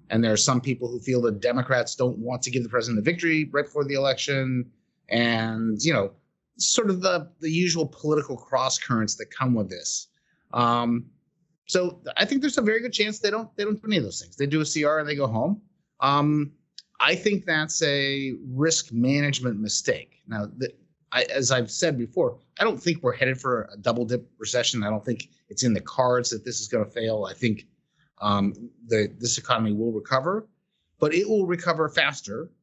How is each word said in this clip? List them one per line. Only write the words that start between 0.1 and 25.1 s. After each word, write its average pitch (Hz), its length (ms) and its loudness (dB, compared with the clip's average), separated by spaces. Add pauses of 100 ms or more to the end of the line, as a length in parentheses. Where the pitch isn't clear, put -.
And 113 120 2
there 113 80 4
are 107 60 4
some 123 240 2
people 123 260 -4
who 117 120 -8
feel 123 240 0
that 104 180 0
Democrats 123 540 0
don't 123 240 0
want 123 240 -6
to 131 80 -4
give 127 100 0
the 117 80 -6
president 117 300 0
a - 20 -2
victory 160 500 0
right 143 140 0
before 147 200 -2
the 139 100 -4
election. 131 760 0 (400)
And, 113 760 0
you 165 80 2
know, 101 200 0 (460)
sort - 320 2
of 180 120 0
the, 180 280 0 (120)
the 160 100 -2
usual 165 340 2
political 147 520 -2
cross 127 400 -2
currents 110 380 0
that - 140 -12
come 131 240 0
with 104 160 0
this. - 380 -8 (460)
Um, 120 540 2 (580)
so 180 340 -2 (160)
I 175 80 4
think 262 180 2
there's 285 160 0
a 277 40 8
very 220 180 6
good 240 140 -6
chance 208 260 0
they 208 120 0
don't, 220 260 -4
they 208 60 -2
don't 214 180 -2
do 220 60 -10
any 208 100 2
of 143 60 2
those 95 180 -8
things. - 160 -20
They 139 80 0
do 151 160 2
a 151 40 2
C 147 200 0
R 151 140 4
and 147 100 -4
they 151 60 -2
go 139 120 0
home. 123 320 0 (400)
Um, 147 520 4 (480)
I 151 160 6
think 202 300 0
that's 156 360 0
a 139 540 0 (120)
risk 139 460 0
management 127 680 0
mistake. - 680 -4
Now, 104 180 -4 (120)
the, 127 140 -6 (400)
I, 123 120 2
as 131 280 0
I've 123 200 0
said 160 260 0
before, 117 400 -2 (220)
I - 40 2
don't 208 180 0
think 170 200 -2
we're 123 140 0
headed 127 260 0
for 120 320 -2
a - 40 -18
double 117 280 0
dip 113 320 -4
recession. 117 460 0
I 101 60 -2
don't 107 140 -4
think 117 260 -6 (200)